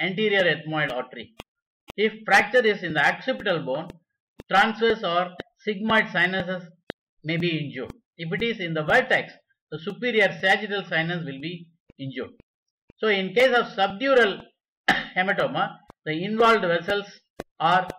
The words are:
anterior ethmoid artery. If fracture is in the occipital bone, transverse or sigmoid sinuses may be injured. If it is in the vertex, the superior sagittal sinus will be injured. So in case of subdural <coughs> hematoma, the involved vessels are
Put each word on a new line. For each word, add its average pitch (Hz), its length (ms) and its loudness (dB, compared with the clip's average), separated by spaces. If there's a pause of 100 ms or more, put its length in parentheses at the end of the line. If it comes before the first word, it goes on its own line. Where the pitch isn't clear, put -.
anterior 196 420 2
ethmoid 151 500 0
artery. 120 420 -10 (600)
If 214 160 0 (120)
fracture 220 400 4
is 196 180 2
in 165 120 -6
the 151 120 2
occipital 190 580 -2
bone, 147 240 -4 (600)
transverse 220 520 2
or 180 300 0 (340)
sigmoid 214 460 0
sinuses 180 560 -2 (540)
may 156 140 -4
be 165 220 0
injured. 131 340 -8 (240)
If 165 160 -8
it 202 120 -2
is 233 160 -4
in 165 140 -4
the 156 100 -2
vertex, 185 480 2 (400)
the 151 60 -10
superior 208 640 0
sagittal 202 480 0
sinus 165 360 -2
will 135 160 -10
be 170 260 -10 (320)
injured. 127 320 -8 (680)
So 220 100 0
in 190 260 0
case 247 220 6
of 233 100 2 (100)
subdural 208 640 2 (460)
<coughs> - 20 2 (260)
hematoma, 180 600 -2 (280)
the 151 80 -6 (120)
involved 220 380 4
vessels 180 440 0 (520)
are 180 300 2 (100)